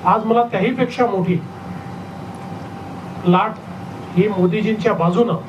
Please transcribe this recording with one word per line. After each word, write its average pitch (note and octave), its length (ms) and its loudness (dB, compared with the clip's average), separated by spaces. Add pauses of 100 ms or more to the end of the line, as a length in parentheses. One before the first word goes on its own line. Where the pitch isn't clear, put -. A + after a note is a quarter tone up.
आज G#3+ 200 4
मला A#3 180 4
त्याहीपेक्षा A#3+ 640 2
मोठी F3+ 300 2 (1900)
लाट F#3 260 4 (640)
ही G3 120 6
मोदीजींच्या G#3 640 2
बाजूनं F3+ 440 2 (120)